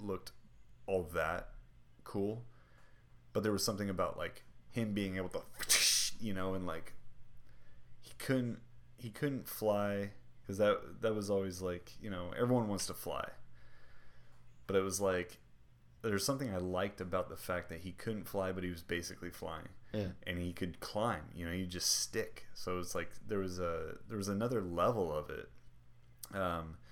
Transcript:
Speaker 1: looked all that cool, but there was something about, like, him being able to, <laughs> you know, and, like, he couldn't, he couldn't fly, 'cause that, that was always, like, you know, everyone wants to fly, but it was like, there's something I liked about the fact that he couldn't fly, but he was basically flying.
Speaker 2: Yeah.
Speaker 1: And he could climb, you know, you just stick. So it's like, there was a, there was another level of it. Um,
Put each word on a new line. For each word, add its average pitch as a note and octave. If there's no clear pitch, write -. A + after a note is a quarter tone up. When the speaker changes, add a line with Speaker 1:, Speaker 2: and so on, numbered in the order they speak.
Speaker 1:
looked G2
all F#2+
that E2
cool, G#2+
but G#2+
there G#2+
was G2
something G2+
about, F#2
like, -
him A2
being G2
able F#2
to, -
<laughs> -
you G#2
know, F#2+
and, F#2
like, E2
he -
couldn't, B2
he A#2+
couldn't C3+
fly, G2+
'cause G2
that, G2+
that A2
was G2+
always, F#2+
like, F2+
you G#2+
know, F2+
everyone A#2+
wants G2
to -
fly, -
but G2
it F#2+
was F#2+
like, F#2
there's G2+
something C3+
I F#2
liked F#2
about F2+
the -
fact F2
that E2+
he F#2
couldn't G#2
fly, F#2+
but F#2
he F2+
was E2+
basically E2+
flying. D#2+
Speaker 2:
Yeah. G#2
Speaker 1:
And F2+
he F2
could F2
climb, G#2
you E2+
know, E2+
you F#2
just F2+
stick. -
So F2+
it's F2+
like, E2+
there G#2+
was F#2
a, E2
there A2
was G2
another A2
level F2+
of D2+
it. -
Um, E2+